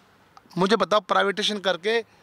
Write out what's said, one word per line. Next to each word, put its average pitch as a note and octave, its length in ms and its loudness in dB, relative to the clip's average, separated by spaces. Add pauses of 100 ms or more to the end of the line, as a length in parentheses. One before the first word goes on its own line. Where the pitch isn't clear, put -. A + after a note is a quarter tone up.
(580)
मुझे F#3+ 180 2
बताओ, G3+ 240 2
प्राइवेटाइजेशन G3+ 600 -2
करके G3 460 -2 (180)